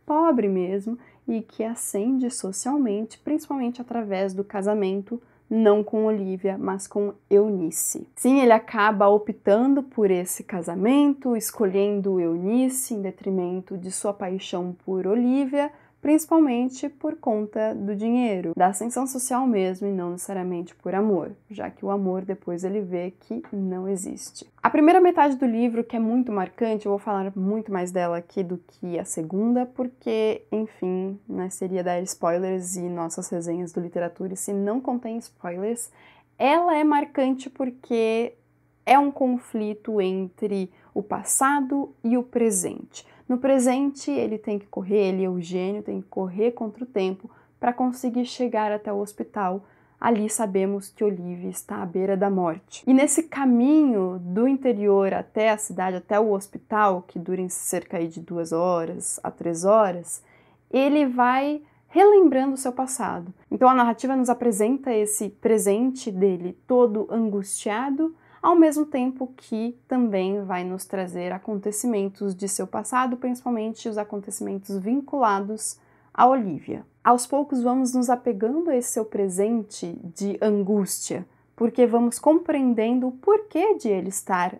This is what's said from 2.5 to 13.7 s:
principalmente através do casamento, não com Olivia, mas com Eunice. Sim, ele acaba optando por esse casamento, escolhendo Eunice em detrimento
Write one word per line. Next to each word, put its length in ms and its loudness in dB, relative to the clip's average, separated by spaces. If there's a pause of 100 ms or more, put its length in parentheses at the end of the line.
principalmente 640 -4
através 540 -4
do 100 -4
casamento, 760 -2 (280)
não 360 6
com 220 0
Olivia, 520 -2
mas 300 -6
com 260 -2 (160)
Eunice. 760 2 (100)
Sim, 240 4
ele 120 8
acaba 560 4
optando 720 4
por 300 0
esse 320 -2
casamento, 960 2
escolhendo 840 0
Eunice 760 0
em 60 -6
detrimento 760 -4